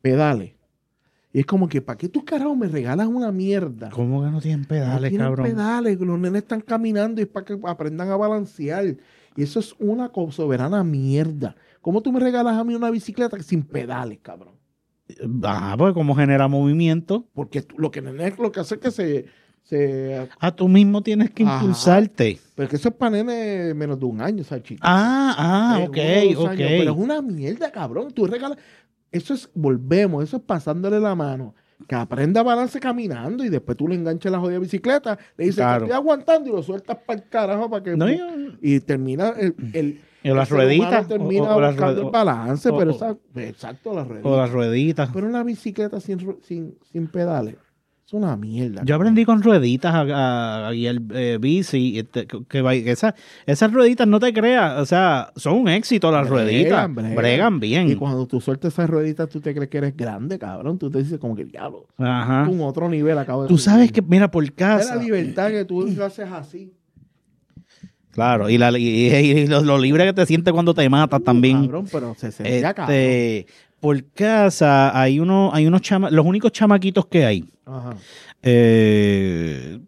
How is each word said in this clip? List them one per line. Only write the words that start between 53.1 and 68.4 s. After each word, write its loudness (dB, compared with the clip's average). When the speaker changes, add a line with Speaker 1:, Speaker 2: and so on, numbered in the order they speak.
Speaker 2:
esas 2
rueditas, 4
no 6
te 2
creas, 2
o 0
sea, 2
son -2
un 2
éxito 2
las 2
Speaker 1:
Bregan, 2
Speaker 2:
rueditas. 2
Speaker 1:
bregan. -4
Speaker 2:
Bregan 2
bien. 0
Speaker 1:
Y 2
cuando -2
tú -4
sueltas -4
esas 0
rueditas, -2
tú -10
te -6
crees -6
que -6
eres -4
grande, -8
cabrón. -8
Tú -6
te -4
dices -6
como -6
que, -10
"Diablo, -16
Speaker 2:
Ajá. 0
Speaker 1:
un -2
otro -4
nivel 0
acabo -4
de -4
Speaker 2:
Tú 4
sabes 6
Speaker 1:
subir". -8
Speaker 2:
que, 2
mira, 4
por 2
Speaker 1:
Es -2
Speaker 2:
casa. 2
Speaker 1:
la -4
libertad -2
que -4
tú -4
lo -2
haces -8
así. -16
Speaker 2:
Claro, 2